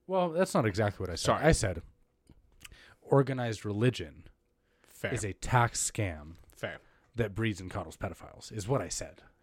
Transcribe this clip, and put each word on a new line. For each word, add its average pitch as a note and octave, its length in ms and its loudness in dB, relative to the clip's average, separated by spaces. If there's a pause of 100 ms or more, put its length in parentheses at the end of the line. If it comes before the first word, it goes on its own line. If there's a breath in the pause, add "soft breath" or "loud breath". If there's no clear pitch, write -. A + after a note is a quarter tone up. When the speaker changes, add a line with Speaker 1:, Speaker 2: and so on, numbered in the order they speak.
Speaker 1:
Well, F3+ 220 2
that's F3+ 260 2
not C#3 100 4
exactly G#2 380 0
what E2+ 80 -4
I E2 40 -6
said. - 100 -4
Speaker 2:
Sorry. A2+ 200 4
Speaker 1:
I D#3 60 8
said F#2 300 2 (1200 soft breath)
organized B2 640 2
religion G2+ 580 0 (760)
Speaker 2:
Fair. G#2 140 -4
Speaker 1:
is G2+ 100 -2
a G2 100 -4
tax - 560 2
scam D#2+ 440 -4 (220)
Speaker 2:
Fair. - 220 -10 (380)
Speaker 1:
that G#2+ 200 -2
breeds G#2+ 260 -2
and F2+ 100 -10
coddles - 260 -8
pedophiles, - 540 -10
is G#2 160 -8
what C3 140 0
I - 80 -8
said. - 320 -10 (220)